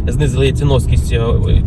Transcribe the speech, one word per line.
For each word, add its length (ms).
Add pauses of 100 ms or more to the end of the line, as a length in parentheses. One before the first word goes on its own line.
знизили 380
яйценоскість, 680
е, 80 (460)